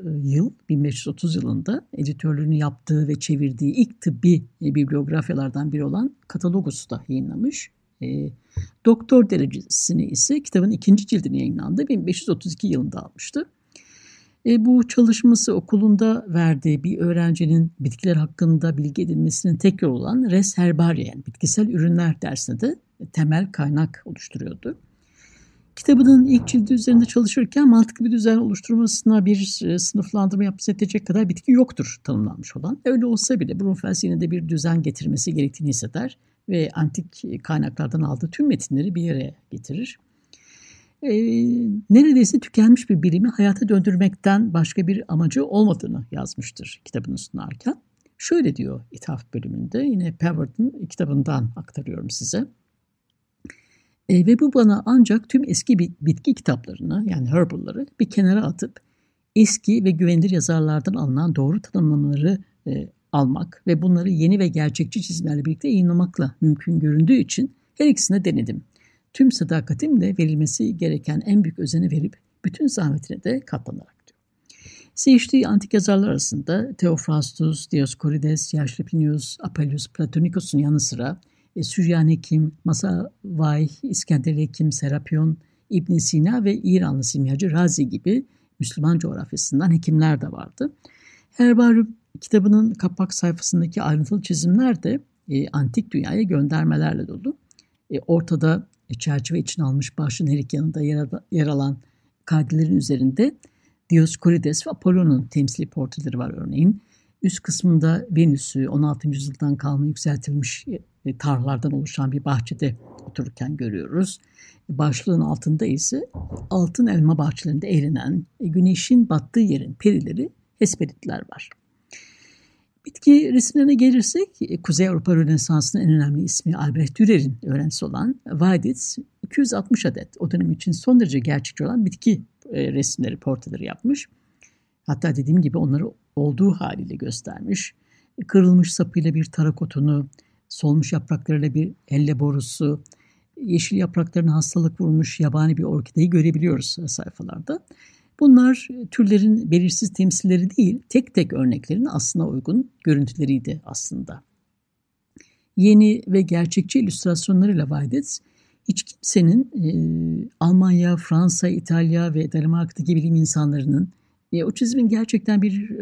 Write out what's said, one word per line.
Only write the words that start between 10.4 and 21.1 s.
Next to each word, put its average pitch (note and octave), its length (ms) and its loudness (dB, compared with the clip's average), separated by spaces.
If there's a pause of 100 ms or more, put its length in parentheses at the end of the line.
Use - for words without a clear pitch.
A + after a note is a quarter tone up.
kitabın G3 280 0
ikinci G#3 360 4
cildinin C#3+ 300 -2
yayınlandığı D3+ 500 -4
bin F#3+ 200 -2
beş F3+ 140 -4
yüz - 80 -6
otuz E3+ 240 -4
iki - 140 -4
yılında - 380 -4
almıştı. - 440 -10 (960)
E, A3+ 200 4
bu B3 220 6
çalışması A#3 680 4
okulunda A3 760 2
verdiği D#3+ 540 2
bir F3 140 -2
öğrencinin E3 800 2
bitkiler D#3+ 360 -2
hakkında D#3 600 0
bilgi D3 240 -4
edinmesinin D#3+ 540 0
tek F#3+ 260 2
yolu D3 120 0
olan G#3+ 380 -2
Res F#3+ 260 2
Herbaria, E3+ 500 2
yani - 200 -16